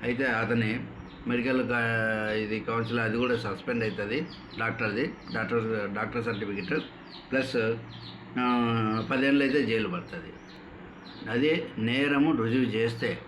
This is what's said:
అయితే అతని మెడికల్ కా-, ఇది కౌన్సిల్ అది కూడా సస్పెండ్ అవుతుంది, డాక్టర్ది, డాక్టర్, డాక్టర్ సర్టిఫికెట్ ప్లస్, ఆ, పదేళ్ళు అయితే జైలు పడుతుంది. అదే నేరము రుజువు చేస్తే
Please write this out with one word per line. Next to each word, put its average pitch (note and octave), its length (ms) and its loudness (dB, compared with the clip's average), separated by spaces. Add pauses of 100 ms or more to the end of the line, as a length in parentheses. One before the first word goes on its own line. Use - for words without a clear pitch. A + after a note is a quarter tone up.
అయితే B2 200 0
అతని A2+ 560 2 (480)
మెడికల్ B2 420 2
కా-, A2+ 680 2
ఇది A2 220 0
కౌన్సిల్ A#2 400 0
అది A2+ 180 2
కూడా B2 200 2
సస్పెండ్ A2+ 460 -2
అవుతుంది, A2 440 -2 (320)
డాక్టర్ది, A2+ 540 0 (220)
డాక్టర్, A2 580 0
డాక్టర్ A2 320 -2
సర్టిఫికెట్ G#2 580 -2 (480)
ప్లస్, B2+ 240 0 (840)
ఆ, A#2 720 2
పదేళ్ళు C#3 320 4
అయితే C3+ 220 4
జైలు A2 220 2
పడుతుంది. F2 460 -8 (960)
అదే D3+ 380 2 (100)
నేరము C#3 540 4
రుజువు A#2+ 320 4
చేస్తే A2+ 540 0 (100)